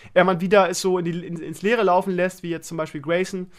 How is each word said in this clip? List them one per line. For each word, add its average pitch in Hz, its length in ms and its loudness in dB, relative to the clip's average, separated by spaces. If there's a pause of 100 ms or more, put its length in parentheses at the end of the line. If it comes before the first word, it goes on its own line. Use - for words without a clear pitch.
(160)
Ehe 185 80 6
man 180 180 2
wieder 190 280 4
es 180 120 -6
so 185 160 0
in 175 80 -2
die, 170 200 -6
in, 165 120 -10
ins 156 240 -12
Leere 226 220 2
laufen 185 280 2
lässt, 180 300 -2
wie 175 80 -8
jetzt 165 180 -8
zum 170 100 -10
Beispiel 156 240 -8
Grayson 180 580 -4